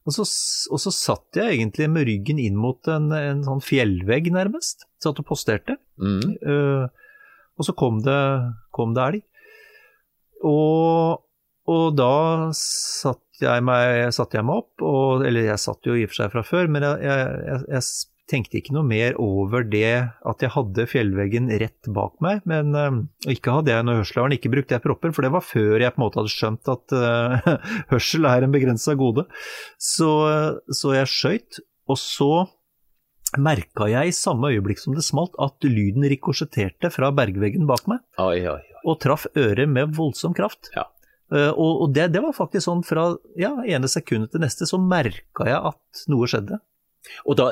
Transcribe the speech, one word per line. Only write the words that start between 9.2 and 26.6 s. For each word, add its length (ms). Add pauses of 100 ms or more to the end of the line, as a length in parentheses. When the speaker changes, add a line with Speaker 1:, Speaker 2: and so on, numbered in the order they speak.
Speaker 1:
Og, 760 (500)
og 140 (100)
da 560
satt 680 (180)
jeg 240
meg, 480
satt 240
jeg 80
meg 160
opp, 240
og, 400
eller 240
jeg 160
satt 240
jo 80
i 80
og 80
for 80
seg 140
fra 100
før, 300
men 100
jeg, 140 (100)
jeg, 220 (180)
jeg, 140 (100)
jeg 140
s-, 240 (180)
tenkte 320
ikke 160
noe 140
mer 340
over 480
det 160 (400)
at 160
jeg 80
hadde 400
fjellveggen 560 (140)
rett 340
bak 300
meg, 180
men, 320
eh, 240 (240)
og 140
ikke 180
hadde 160
jeg 160
noe 140
hørsel, 180
jeg 80
har 80
ikke 220
brukt 180
jeg 80
propper, 320
for 80
det 140
var 100
før 320
jeg 160
på 60
en 80
måte 100
hadde 160
skjønt 400